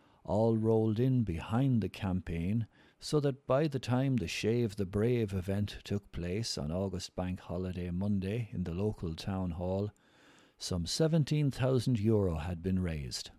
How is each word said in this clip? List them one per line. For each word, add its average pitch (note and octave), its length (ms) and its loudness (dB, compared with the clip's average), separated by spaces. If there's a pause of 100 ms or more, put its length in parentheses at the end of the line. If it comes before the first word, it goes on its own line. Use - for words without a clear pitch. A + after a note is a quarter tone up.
(240)
all A2+ 320 2
rolled A2 420 4
in B2+ 260 4
behind A2+ 580 2
the F#2 80 -2
campaign, F#2 760 -2 (340)
so D3+ 200 0
that C#3 260 -2
by C#3 200 4
the C#3 140 -2
time B2+ 360 2
the F2 120 0
Shave A2+ 480 0
the G2+ 100 -2
Brave G#2 480 2
event G2 500 -2
took - 260 -4
place F2+ 460 -4
on D2+ 160 -4
August F#2 440 -4
Bank F2+ 240 -4
Holiday F2+ 500 -6
Monday G2+ 640 -2
in F2+ 120 -2
the E2+ 80 -6
local F#2+ 420 -2
town F#2 360 -4
hall, F#2 400 -2 (680)
some F2 300 -2
seventeen D3+ 640 2
thousand B2+ 500 2
euro G2+ 360 4
had E2 260 -4
been F#2 160 2
raised. D#2 600 -4